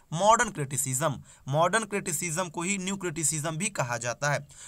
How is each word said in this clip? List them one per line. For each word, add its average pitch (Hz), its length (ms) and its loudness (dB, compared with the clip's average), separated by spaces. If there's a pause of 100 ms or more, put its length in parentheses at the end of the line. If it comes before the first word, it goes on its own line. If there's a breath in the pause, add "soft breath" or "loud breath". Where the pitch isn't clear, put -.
(140)
मॉडर्न 214 360 4
क्रिटिसिज्म। 135 720 -2 (260 loud breath)
मॉडर्न 175 360 4
क्रिटिसिज्म 185 680 -2
को 170 120 -6
ही 196 160 0
न्यू 190 200 -4
क्रिटिसिज्म 160 600 -2
भी 214 120 -4
कहा 120 280 -2
जाता 123 340 -2
है। 139 160 -2 (200 loud breath)